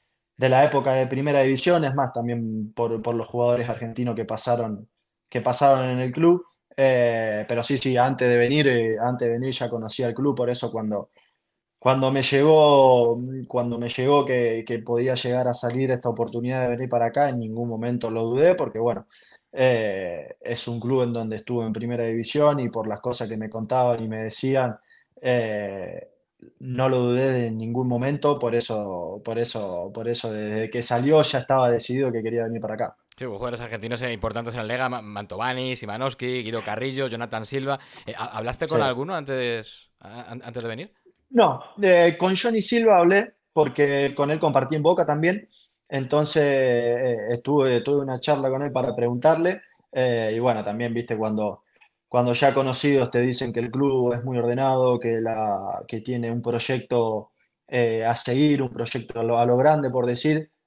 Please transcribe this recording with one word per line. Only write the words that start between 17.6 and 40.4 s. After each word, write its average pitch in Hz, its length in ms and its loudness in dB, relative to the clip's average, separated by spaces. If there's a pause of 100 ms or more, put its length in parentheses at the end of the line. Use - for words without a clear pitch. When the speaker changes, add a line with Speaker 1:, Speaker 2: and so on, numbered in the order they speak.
Speaker 1:
momento 117 420 -4
lo 113 160 -2
dudé, 147 300 4
porque 120 240 -6
bueno, 120 260 -2 (460)
eh, 101 880 -2
es - 280 -8
un 120 100 -6
club 123 240 0
en 120 100 -2
donde 113 240 -6
estuve 117 300 -6
en 110 60 -4
Primera 117 320 -4
División 139 560 2
y 120 80 -4
por 107 180 -6
las 104 140 -6
cosas 123 280 -6
que 110 80 -6
me 107 140 -8
contaban 117 520 0
y 110 60 -6
me 110 160 -6
decían, 131 520 -2 (440)
eh, 104 880 -4 (520)
no 131 280 0
lo 127 120 2
dudé 123 320 2
de 120 180 0
ningún 117 380 -4
momento, 139 500 0
por 120 160 -2
eso, 101 720 -4
por 113 140 -4
eso, 98 540 -6
por 113 160 -8
eso 117 240 -4
desde 107 380 -4
que 120 120 -4
salió 139 400 4
ya 143 180 0
estaba 127 300 2
decidido 123 420 -2
que 113 100 -4
quería 113 220 -2
venir 113 160 -6
para 110 140 -8
acá. 107 220 -6 (200)
Speaker 2:
Sí, 127 100 -10
hubo 113 100 -8
jugadores 120 240 -6
argentinos, 117 420 -8
eh, 123 100 -6
importantes 113 420 -6
en 123 60 -6
la 110 60 -6
Lega, 127 220 -2
Ma-, 120 140 -6
Mantovani, 113 720 -6
Simanowski, 123 680 -6
Guido 113 180 -6
Carrillo, 131 460 -6
Jonathan 113 380 -8
Silva. 135 320 -6 (280)
Eh, - 100 -12
¿ha-, 113 220 -10
hablaste 123 300 -6
con 160 100 0
Speaker 1:
Sí. 147 80 2
Speaker 2:
alguno 135 280 -4
antes, 127 840 -6
a-, 110 340 -18
an-, 123 120 -14